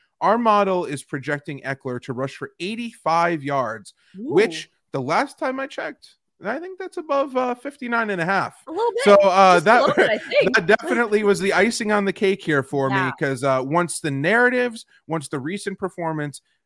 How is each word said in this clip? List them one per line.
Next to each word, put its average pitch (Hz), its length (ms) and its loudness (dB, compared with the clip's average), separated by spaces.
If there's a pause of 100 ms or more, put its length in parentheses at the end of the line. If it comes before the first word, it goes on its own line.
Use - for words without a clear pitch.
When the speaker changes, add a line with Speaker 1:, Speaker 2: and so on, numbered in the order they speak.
(200)
Speaker 1:
Our 196 180 2
model 202 460 2
is 143 180 -8
projecting 143 600 -8
Eckler 131 400 -8
to - 100 -10
rush 131 240 -6
for - 240 -12
eighty-five 170 840 -2
yards, 127 520 -6 (220)
Speaker 2:
Ooh. 233 160 -8
Speaker 1:
which 165 380 2 (220)
the 139 100 -4
last 190 380 -2
time 262 180 -4
I 269 80 -6
checked, - 420 -12 (340)
I 240 180 -6
think 370 180 -14
that's 370 200 -12
above, 285 380 -2
uh, 247 200 -2
fifty-nine 240 540 -4
and 185 100 -2
a 160 40 0
half. 180 440 -2
Speaker 2:
A - 20 -18
little 427 220 -2
bit. 415 100 -4
Speaker 1:
So, 202 140 8
uh, 190 400 8
Speaker 2:
Just 170 60 4
a - 20 -10
Speaker 1:
that, 226 160 6
Speaker 2:
little - 160 2
bit, - 140 4
I 214 80 0
Speaker 1:
<laughs> - 220 0
Speaker 2:
think. 392 140 2
Speaker 1:
that 170 120 2
definitely 220 580 2
was 202 160 2
the 190 120 0
icing 208 380 0
on 208 140 2
the 196 80 0
cake 196 300 -2
here 147 200 0
for 135 260 -2
me, 196 80 0
Speaker 2:
Yeah. 185 220 0
Speaker 1:
'cause, 135 240 -2
uh, 135 220 2
once 165 340 -2
the 151 140 -4
narratives, 233 760 0 (220)
once 156 200 -6
the 147 120 -6
recent 190 400 -8
performance 160 600 -6 (240)